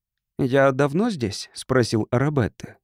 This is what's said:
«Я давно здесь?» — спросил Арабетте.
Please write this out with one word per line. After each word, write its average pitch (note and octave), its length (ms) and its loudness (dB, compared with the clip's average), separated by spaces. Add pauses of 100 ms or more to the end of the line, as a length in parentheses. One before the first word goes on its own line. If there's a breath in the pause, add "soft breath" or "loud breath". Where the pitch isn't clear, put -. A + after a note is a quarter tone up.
(380)
«Я C#3 320 4
давно D3 400 0
здесь?» — A#2+ 440 -8
спросил A#2 560 0
Арабетте. C3 720 -2